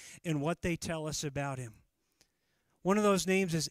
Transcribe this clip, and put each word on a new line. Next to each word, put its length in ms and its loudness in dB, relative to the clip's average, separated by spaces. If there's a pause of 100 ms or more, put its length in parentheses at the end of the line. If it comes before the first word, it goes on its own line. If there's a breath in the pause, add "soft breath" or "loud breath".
(240 loud breath)
and 160 0
what 220 -2
they 140 0
tell 300 -6
us 180 -6
about 340 -4
him. 160 -10 (1080)
One 160 4
of 60 2
those 220 4
names 280 2
is 160 -2